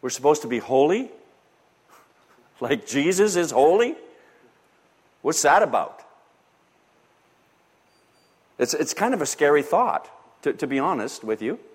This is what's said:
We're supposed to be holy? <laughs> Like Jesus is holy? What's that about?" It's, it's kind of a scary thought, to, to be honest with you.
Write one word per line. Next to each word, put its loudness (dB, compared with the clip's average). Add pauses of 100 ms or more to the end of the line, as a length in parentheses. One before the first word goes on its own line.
We're -6
supposed 0
to -10
be -2
holy? 0
<laughs> -20 (1400)
Like -4
Jesus 0
is 0
holy? 4 (1300)
What's -2
that 6
about?" -4 (2500)
It's, -2
it's -4
kind -2
of -4
a -4
scary 2
thought, -2 (320)
to, -2
to -6
be -4
honest -4
with -4
you. -6 (160)